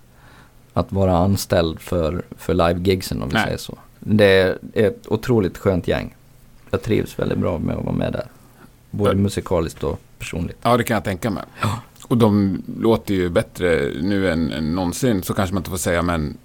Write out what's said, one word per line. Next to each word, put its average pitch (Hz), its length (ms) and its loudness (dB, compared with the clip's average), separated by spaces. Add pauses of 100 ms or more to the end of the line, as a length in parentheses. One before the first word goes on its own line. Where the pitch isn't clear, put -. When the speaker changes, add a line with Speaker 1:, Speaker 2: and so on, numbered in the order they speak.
(720)
Speaker 1:
att - 200 -2
vara 95 240 2
anställd 87 640 2
för, 85 420 -2 (160)
för - 160 -2
livegigsen, 90 680 2
om 64 60 -6
vi - 60 -6
Speaker 2:
Nej. 107 100 2
Speaker 1:
säger - 140 -4
så. - 200 -14 (220)
Det 104 240 4
är 95 340 6 (160)
ett 101 340 0
otroligt 110 500 0
skönt 92 300 0
gäng. 64 260 -2 (560)
Jag 98 120 -2
trivs - 360 -2
väldigt - 200 0
bra 92 200 0
med - 180 -2
att - 80 -6
vara 50 120 -4
med 50 160 -2
där. - 140 -6 (640)
Både 101 200 0
Speaker 2:
Ja. 95 60 2
Speaker 1:
musikaliskt 92 680 -2
och 73 160 -4 (180)
personligt. - 440 -8
Speaker 2:
Ja, 120 140 2
det 117 80 0
kan 117 100 -2
jag 98 100 -2
tänka 104 260 -4
mig. 82 120 -6 (200)
Speaker 1:
Ja. 110 60 0 (400)
Speaker 2:
Och 127 100 2
de 101 440 4 (180)
låter 107 340 2
ju 90 140 0
bättre 80 640 0 (120)
nu 95 280 0
än, 80 220 0
än 76 220 -2
någonsin, 92 480 0
så 107 120 -4
kanske 95 200 -2
man 92 60 0
inte - 100 -8
får 92 60 -6
säga, 85 260 0
men 82 420 0